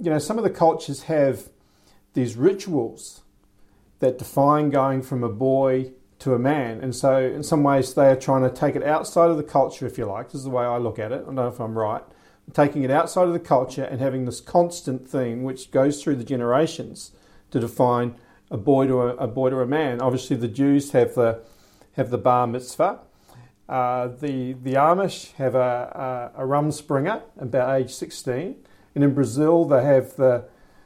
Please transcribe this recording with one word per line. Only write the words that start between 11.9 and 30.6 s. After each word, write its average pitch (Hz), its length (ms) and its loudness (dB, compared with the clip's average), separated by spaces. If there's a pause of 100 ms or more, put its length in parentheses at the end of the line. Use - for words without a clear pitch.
Taking 147 300 2
it 127 80 0
outside 165 380 2
of 175 60 0
the 170 60 -2
culture 135 440 0
and 127 180 -6
having 131 240 -2
this 120 160 -8
constant 170 680 -2
thing 123 360 -4
which 131 260 -8
goes 143 320 2
through 147 140 -2
the 120 80 -4
generations 127 880 -2 (400)
to 135 80 0
define 120 560 0 (340)
a 180 80 -6
boy 135 300 2
to 127 160 2
a, 123 140 -2
a 139 100 -4
boy 127 240 -2
to 131 80 -2
a 127 80 0
man. 135 340 -2
Obviously 131 340 -2
the 120 120 -2
Jews 139 460 2
have 120 200 4
the, 113 280 0 (500)
have 120 180 -4
the 123 80 -2
bar 123 300 2
mitzvah. 127 540 -4 (680)
Uh, 123 380 -2
the, 131 460 -6
the 127 200 -6
Amish 170 600 2
have 131 200 -2
a, 127 840 -2
a, 139 60 -10
a 135 60 -4
rumspringa 147 760 -2 (160)
about 131 420 0
age 131 140 -4
sixteen. 156 640 -8 (400)
And 143 80 4
in 143 100 4
Brazil 143 520 2
they 139 180 4
have 135 320 4
the, 127 300 2 (400)